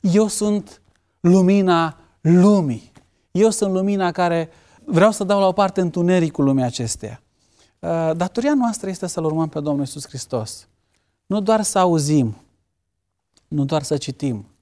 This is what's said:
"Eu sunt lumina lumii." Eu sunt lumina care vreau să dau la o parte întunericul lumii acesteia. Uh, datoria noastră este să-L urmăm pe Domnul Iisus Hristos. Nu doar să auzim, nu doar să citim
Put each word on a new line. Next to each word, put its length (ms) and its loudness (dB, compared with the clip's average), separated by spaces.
"Eu 260 2
sunt 540 -4
lumina 760 4
lumii." 680 4
Eu 180 2
sunt 240 -2
lumina 380 0
care 380 -2
vreau 260 4
să 120 -6
dau 160 0
la 80 2
o 40 2
parte 300 0
întunericul 640 0
lumii 200 2
acesteia. 580 -8
Uh, 360 -2
datoria 380 -2
noastră 360 -2
este 180 -8
să-L 160 -6
urmăm 260 -2
pe 100 -8
Domnul 220 -4
Iisus 260 -10
Hristos. 600 -10
Nu 160 -2
doar 200 0
să 180 -2
auzim, 560 2
nu 180 -2
doar 180 -2
să 140 -4
citim 480 -6